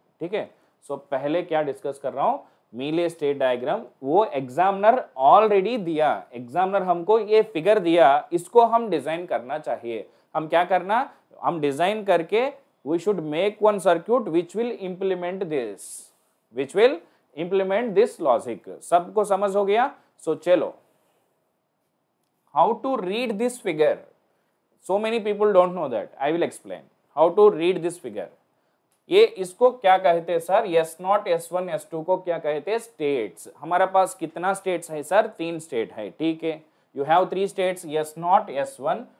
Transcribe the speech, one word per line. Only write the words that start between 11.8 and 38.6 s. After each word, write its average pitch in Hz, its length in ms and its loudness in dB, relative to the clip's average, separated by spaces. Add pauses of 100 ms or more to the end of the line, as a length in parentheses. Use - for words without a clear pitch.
करके 190 440 0 (360)
we 156 140 -2
should 180 200 -2 (120)
make 196 320 -2
one 208 240 4
circuit 196 480 2
which 170 220 -2
will 233 140 -4 (140)
implement 185 640 -6
this, 117 400 -6 (680)
which 139 200 -4
will 240 180 4 (420)
implement 190 600 -2
this 233 240 2
logic। 120 500 -2 (120)
सबको 190 420 0
समझ 190 320 -2
हो 202 80 2
गया? 220 260 0 (320)
So 156 140 -2
चलो, 151 360 0 (1800)
how 160 140 4 (160)
to 269 180 -2
read 220 380 -4
this 247 260 -4
figure, 156 300 2 (880)
so 190 120 0
many 220 280 -2
people 208 260 2
don't 180 240 4
know 156 120 -4
that, 117 200 -4 (100)
I 143 140 -2
will 170 160 0
explain 90 400 -16 (280)
how 160 200 6
to 208 200 8
read 170 280 0
this 165 200 -6
figure। 104 240 -10 (800)
ये 196 140 8
इसको 220 460 0
क्या 190 280 2
कहते 175 340 2
हैं 165 80 0
सर, 208 260 2
एस 165 340 0
नॉट, 202 280 0
एस 165 240 -2
वन, 180 160 -4
एस 156 220 -8
टू 160 120 -6
को 185 160 0
क्या 170 200 -4
कहते 156 320 -4
हैं, 226 80 0
स्टेट्स। 143 720 -4 (120)
हमारे 180 260 2
पास 185 280 2
कितना 170 400 -6
स्टेट्स 185 360 -6
है 151 120 -8
सर, 190 240 2 (120)
तीन 165 200 -6
स्टेट 113 340 -6
है, 104 180 -10
ठीक 160 340 -6
है। 156 180 -6 (320)
You 139 140 -4
have 180 220 4
three 190 240 -4
states, 180 320 -4
एस 151 320 -4
नॉट, 185 320 0
एस 135 300 -6